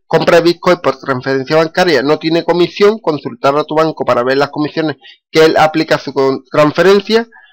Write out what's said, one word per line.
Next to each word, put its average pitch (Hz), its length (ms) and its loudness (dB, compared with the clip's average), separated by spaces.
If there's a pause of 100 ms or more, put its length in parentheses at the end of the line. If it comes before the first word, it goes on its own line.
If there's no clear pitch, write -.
Compra 170 320 2
de 170 40 4
Bitcoin 170 360 0
por 135 200 -4
transferencia 135 580 -4
bancaria 160 460 0
no 151 160 0
tiene 165 260 -2
comisión. 175 540 0
Consultar 139 600 -4
a 151 60 -2
tu 156 100 -10
banco 156 320 -2
para 120 180 0
ver 131 140 0
las 143 100 0
comisiones 151 480 -6 (340)
que 160 140 4
él 160 140 2
aplica 156 380 0
a - 20 -6
su - 160 -12
con-, 135 360 -2
transferencia. 196 800 2 (240)